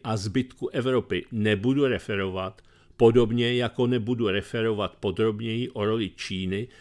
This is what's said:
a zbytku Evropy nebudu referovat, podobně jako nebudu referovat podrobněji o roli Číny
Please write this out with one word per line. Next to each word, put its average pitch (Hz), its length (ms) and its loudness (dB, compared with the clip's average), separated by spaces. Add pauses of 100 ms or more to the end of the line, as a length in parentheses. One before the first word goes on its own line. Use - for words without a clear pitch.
a 110 140 -2
zbytku 117 520 -4
Evropy 123 640 -2
nebudu 110 540 2
referovat, 95 760 -4 (360)
podobně 117 580 6
jako 123 320 0
nebudu 120 400 0
referovat 104 720 -2
podrobněji 113 680 -2
o 104 160 -4
roli 110 300 0
Číny 95 520 -6 (140)